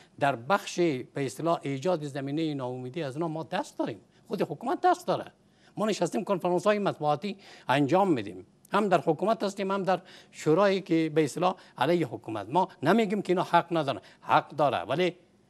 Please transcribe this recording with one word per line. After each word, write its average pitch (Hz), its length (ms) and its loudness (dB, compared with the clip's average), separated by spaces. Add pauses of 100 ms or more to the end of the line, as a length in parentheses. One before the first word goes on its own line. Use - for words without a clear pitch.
(200)
در 139 160 2
بخش 175 440 -2
به 143 460 0
اصطلاح 156 360 -2
ایجاد 147 440 -2
زمینهٔ 143 480 -4
ناامیدی 127 500 -8
از 131 120 -8
اونا 165 120 -4
ما 156 160 -6
دست - 360 -6
داریم، 151 220 -6 (260)
خود 208 140 -4
حکومت 190 400 -4
دست 359 260 2
داره. 139 180 0 (520)
ما 196 80 0
نشستیم 208 380 0
کنفرانس 175 440 0
های 208 120 4
مطبوعاتی 151 580 -2 (300)
انجام 147 440 4
می‌دیم، 98 340 -4 (260)
هم 202 180 2
در 170 120 4
حکومت 190 420 0
هستیم، 196 280 -4
هم 196 120 -2
در 175 180 0 (300)
شورایی 190 500 2
که 160 340 0
به 160 80 6
اصطلاح 175 320 0 (220)
علیه 151 300 2
حکومت. 110 420 -10
ما 175 180 0 (160)
نمیگیم 208 380 2
که 180 120 -2
اینا 175 100 0
حق 165 280 2
ندارن، 139 300 -2 (200)
حق - 280 2
داره، 143 280 0
ولی 139 380 -2 (340)